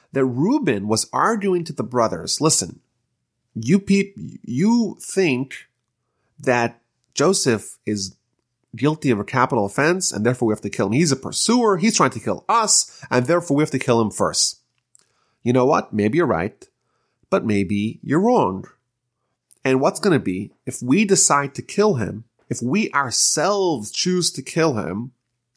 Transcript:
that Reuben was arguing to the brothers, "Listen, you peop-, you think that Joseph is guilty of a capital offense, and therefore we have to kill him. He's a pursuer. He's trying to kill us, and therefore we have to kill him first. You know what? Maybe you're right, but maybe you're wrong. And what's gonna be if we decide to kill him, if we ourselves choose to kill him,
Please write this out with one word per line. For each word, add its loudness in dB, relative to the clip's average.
that 2
Reuben 0
was -2
arguing 0
to -12
the -6
brothers, -2
"Listen, 0
you 2
peop-, 0
you 0
think -2
that 0
Joseph 0
is -6
guilty 0
of 2
a -4
capital 0
offense, 0
and -4
therefore 2
we 2
have -6
to -6
kill -2
him. 0
He's 2
a 0
pursuer. 0
He's 0
trying 4
to -10
kill -4
us, 0
and 2
therefore 0
we 4
have -2
to -2
kill 2
him 0
first. -2
You 0
know 4
what? 2
Maybe 2
you're 2
right, -4
but 0
maybe -2
you're 0
wrong. 2
And 2
what's 0
gonna 4
be -6
if -10
we 2
decide 2
to -12
kill 0
him, -6
if -6
we -2
ourselves 0
choose 0
to -12
kill 0
him, -6